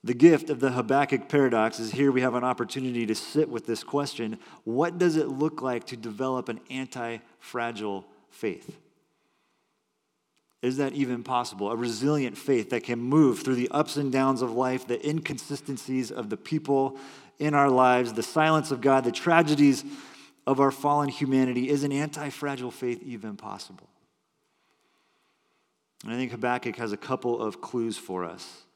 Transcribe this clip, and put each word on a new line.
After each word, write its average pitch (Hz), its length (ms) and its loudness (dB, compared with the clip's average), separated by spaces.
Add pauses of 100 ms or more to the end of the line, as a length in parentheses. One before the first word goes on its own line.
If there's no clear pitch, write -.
The 123 120 -2
gift 151 340 8
of 127 100 -2
the 131 120 2
Habakkuk 127 580 0
paradox 117 500 2
is 110 120 -6
here 139 200 4
we 127 100 2
have 127 120 2
an 123 100 -2
opportunity 123 640 -4
to 110 80 -2
sit 147 360 -2
with 117 180 -6
this 113 160 -4
question, 117 560 -4 (240)
what 160 340 -2
does 175 180 2
it 156 120 2
look 147 340 -4
like 123 260 -4
to 127 100 -12
develop 120 520 -4
an 113 100 -8 (120)
anti-fragile 117 1300 -8 (240)
faith? - 480 -8 (1900)
Is 127 140 0
that 139 160 -2
even 123 300 -2
possible? 113 480 -2
A 117 40 -2
resilient 120 640 -2
faith 120 340 0
that 120 120 -2
can 120 160 -4
move 131 440 4
through 131 120 2
the 123 140 -2
ups 147 280 -2
and 139 140 -2
downs 131 300 2
of 120 120 -2
life, 127 340 -2
the 120 200 -4
inconsistencies 131 1040 -6
of 110 180 -8
the 104 80 -4
people 139 600 -2 (400)
in 147 160 -2
our 143 160 6
lives, 123 440 6
the 110 100 -4
silence 156 480 2
of 120 100 -2
God, 135 220 6
the 123 80 2
tragedies 147 720 4 (640)
of 135 140 2
our 139 120 6
fallen 147 380 0
humanity. 131 600 0
Is 143 140 0
an 143 80 -2
anti-fragile 143 800 -6
faith 120 320 -6
even 110 320 -10
possible? 98 540 -16 (2250)
And 110 100 -8
I - 20 -6
think 123 160 -4
Habakkuk 123 440 -2
has 117 160 -6
a 104 60 -4
couple 123 440 -4
of 107 200 -6
clues 113 360 -6
for 92 280 -8
us. - 380 -16 (120)